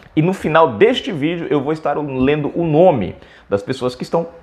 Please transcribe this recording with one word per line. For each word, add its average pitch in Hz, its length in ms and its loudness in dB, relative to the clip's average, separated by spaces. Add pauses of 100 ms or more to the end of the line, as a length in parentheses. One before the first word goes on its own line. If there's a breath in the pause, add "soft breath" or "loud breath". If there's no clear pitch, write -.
(160)
E 156 60 2
no 180 100 2
final 160 440 2
deste 233 360 2
vídeo 165 380 -4
eu 147 100 2
vou 147 140 -2
estar 156 240 -4
lendo 143 580 -2
o 170 80 -2
nome 151 540 2 (320 loud breath)
das 101 120 0
pessoas 123 320 -4
que - 80 -14
estão 165 260 -4 (160)